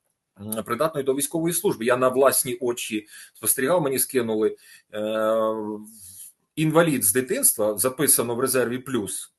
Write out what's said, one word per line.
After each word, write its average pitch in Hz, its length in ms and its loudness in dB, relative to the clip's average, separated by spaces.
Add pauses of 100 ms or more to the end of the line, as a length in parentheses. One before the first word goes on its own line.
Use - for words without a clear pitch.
(420)
м, 107 240 -6
придатною 139 400 -2
до 131 100 2
військової 165 380 -2
служби. 165 320 -2
Я 120 120 4
на 127 120 4
власні 123 460 2
очі 120 520 -4 (260)
спостерігав, 131 480 0
мені 135 180 -2
скинули, 110 560 0 (380)
е, 110 460 0 (1160)
інвалід 156 480 2
з - 100 2
дитинства, 127 640 0
записано 127 580 0
в 117 40 -4
резерві 123 400 0
плюс 120 600 -6